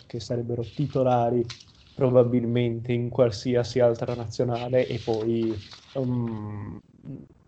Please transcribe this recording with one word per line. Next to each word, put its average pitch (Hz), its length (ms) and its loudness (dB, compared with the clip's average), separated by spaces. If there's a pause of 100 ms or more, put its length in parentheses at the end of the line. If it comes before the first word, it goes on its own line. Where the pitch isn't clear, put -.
che 120 140 -10
sarebbero 120 440 -4
titolari 123 800 2 (520)
probabilmente 120 960 2
in 120 180 0
qualsiasi 120 680 0
altra 120 340 2
nazionale, 120 760 0
e 120 160 -4
poi, 113 520 0 (440)
mm, 110 800 -4 (720)